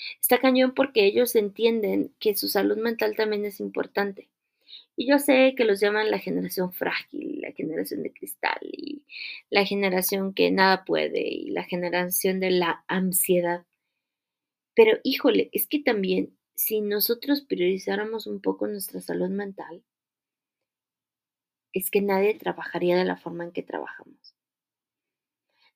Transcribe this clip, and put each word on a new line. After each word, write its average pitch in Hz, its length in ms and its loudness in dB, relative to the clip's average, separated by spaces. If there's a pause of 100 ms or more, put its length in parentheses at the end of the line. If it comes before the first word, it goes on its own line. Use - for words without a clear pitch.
(220)
Está 247 180 4
cañón 262 340 4
porque 262 320 2
ellos 226 300 2
entienden 208 840 0
que 208 160 0
su - 120 -4
salud 202 300 2
mental 220 380 -2
también 214 300 0
es 202 140 -8
importante. 202 680 -6 (680)
Y 240 140 -2
yo 285 100 6
sé 262 360 6
que 254 100 2
los 202 140 4
llaman 214 320 2
la 202 80 0
generación 180 540 -4
frágil, - 680 -6
la - 100 -10
generación - 520 -6
de - 100 -10
cristal, - 480 -6
y - 420 -12 (460)
la 202 160 4
generación 190 680 0
que 180 180 4
nada 190 340 4
puede, - 420 0
y - 220 -8
la 175 140 -4
generación 180 760 -2
de 185 120 0
la 175 360 0
ansiedad. 175 760 0 (1120)
Pero, 220 280 8
híjole, 247 500 2
es - 140 -4
que 302 120 -2
también, 190 580 0 (180)
si 214 260 -2
nosotros 233 600 0
priorizáramos 196 840 -2
un 202 140 -8
poco 196 260 -2
nuestra 196 340 -8
salud 180 280 -4
mental, 196 540 -10 (1900)
es 190 160 -4
que 202 120 0
nadie 202 360 2
trabajaría 175 600 -2
de 185 80 2
la 180 120 -4
forma 170 280 -10
en 170 60 -14
que 175 120 -8
trabajamos. - 720 -14 (1400)